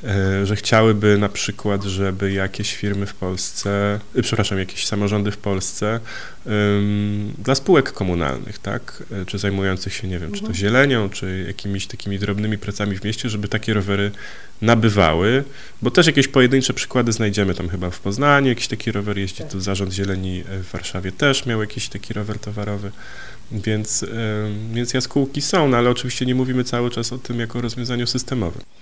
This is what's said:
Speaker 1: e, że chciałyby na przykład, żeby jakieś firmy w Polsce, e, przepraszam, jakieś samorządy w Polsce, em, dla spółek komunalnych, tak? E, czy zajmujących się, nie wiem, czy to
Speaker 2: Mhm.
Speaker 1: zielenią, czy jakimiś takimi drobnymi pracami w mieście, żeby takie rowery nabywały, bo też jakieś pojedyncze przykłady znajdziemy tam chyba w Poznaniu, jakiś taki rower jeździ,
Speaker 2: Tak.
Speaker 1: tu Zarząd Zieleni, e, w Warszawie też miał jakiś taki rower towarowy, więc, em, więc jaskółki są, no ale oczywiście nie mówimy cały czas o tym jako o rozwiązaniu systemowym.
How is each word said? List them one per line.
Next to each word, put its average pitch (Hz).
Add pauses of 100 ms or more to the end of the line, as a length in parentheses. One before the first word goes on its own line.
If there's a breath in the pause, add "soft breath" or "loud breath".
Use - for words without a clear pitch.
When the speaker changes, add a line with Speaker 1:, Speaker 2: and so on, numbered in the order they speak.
Speaker 1:
e, 98
że 104
chciałyby 107
na 101
przykład, 101
żeby 98
jakieś 98
firmy 101
w -
Polsce, 101 (160)
e, 123
przepraszam, 101
jakieś -
samorządy 101
w 101
Polsce, 104 (460 loud breath)
em, 104
dla 131
spółek 147
komunalnych, 85
tak? - (180)
E, 90
czy 101
zajmujących 98
się, 98
nie 90
wiem, 82
czy 202
to 208
Speaker 2:
Mhm. 85
Speaker 1:
zielenią, 113
czy 95
jakimiś 98
takimi 98
drobnymi 104
pracami 104
w 92
mieście, 110
żeby 104
takie 110
rowery 101 (500 loud breath)
nabywały, 107 (380 loud breath)
bo 123
też 165
jakieś 139
pojedyncze 127
przykłady 120
znajdziemy 104
tam 87
chyba 90
w 87
Poznaniu, 139
jakiś 113
taki 113
rower 101
jeździ, 95
Speaker 2:
Tak. 80
Speaker 1:
tu 98
Zarząd 95
Zieleni, 95
e, 95
w 92
Warszawie 92
też 139
miał 113
jakiś 107
taki 104
rower 107
towarowy, 104 (600 loud breath)
więc, 107
em, - (640)
więc 117
jaskółki 135
są, 160
no 123
ale 120
oczywiście 127
nie 127
mówimy 127
cały 120
czas 117
o 120
tym 117
jako 117
o -
rozwiązaniu 120
systemowym. - (200 soft breath)